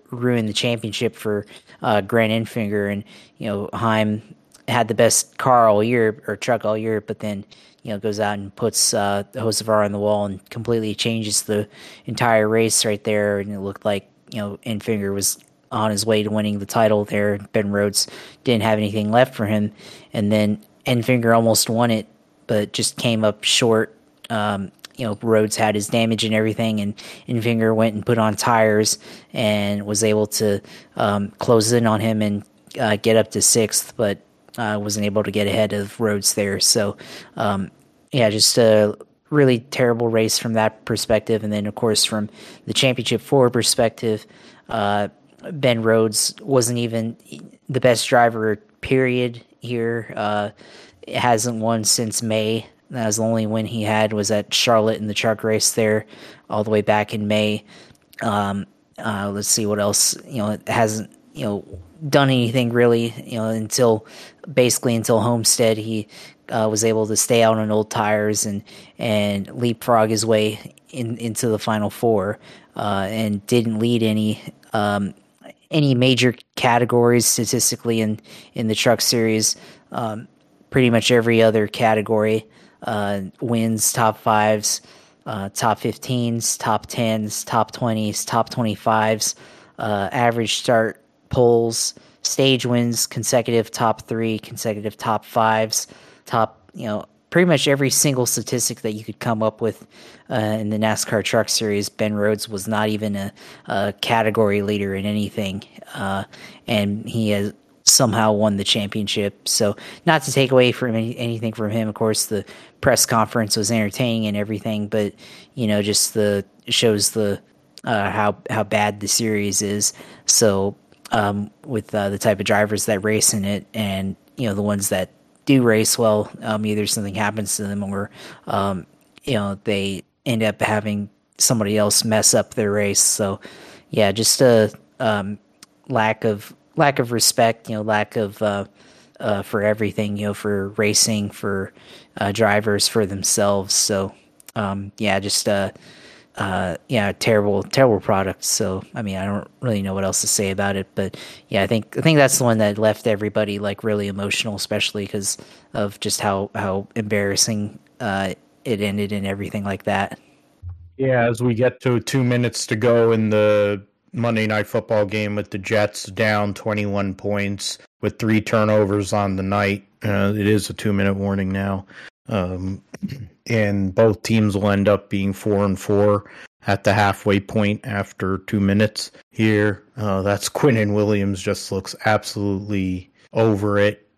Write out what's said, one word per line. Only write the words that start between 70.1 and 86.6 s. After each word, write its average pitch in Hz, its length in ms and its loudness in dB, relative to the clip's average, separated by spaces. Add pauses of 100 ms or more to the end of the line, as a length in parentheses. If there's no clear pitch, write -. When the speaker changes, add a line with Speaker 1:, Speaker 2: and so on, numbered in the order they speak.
Speaker 1:
way 107 480 0 (160)
in, 120 280 -8
into 113 320 -4
the 107 100 0
Final 107 300 -2
Four, 104 500 0 (380)
uh, 98 320 -2
and 107 360 -4
didn't 113 340 2
lead 117 240 2
any, 107 380 0 (320)
um, 101 400 -2 (580)
any 143 220 2
major 123 400 4 (220)
categories 120 720 4
statistically 117 760 -2
in, 107 180 -2 (360)
in 110 120 -4
the 110 60 0
truck 117 280 2
series. 110 540 0 (360)
Um, 113 360 -8 (440)
pretty 127 180 4
much 117 220 2
every 113 320 4
other 110 240 4
category, 110 800 0 (360)
uh, 101 380 -4 (200)
wins, 113 520 0
top 110 240 2
fives, 107 640 2 (460)
uh, 98 220 -6
top 110 300 -2
fifteens, 117 800 -4
top 110 300 -2